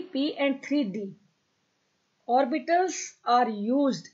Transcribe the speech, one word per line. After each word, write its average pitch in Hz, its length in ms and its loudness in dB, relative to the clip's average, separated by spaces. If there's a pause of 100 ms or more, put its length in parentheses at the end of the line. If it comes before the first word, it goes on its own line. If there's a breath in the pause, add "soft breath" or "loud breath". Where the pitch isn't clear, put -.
(140)
P 269 100 -2 (160)
and 277 260 0
three 285 200 0
D 202 180 -6 (1200)
orbitals 302 680 2 (300)
are 240 220 4
used 220 640 0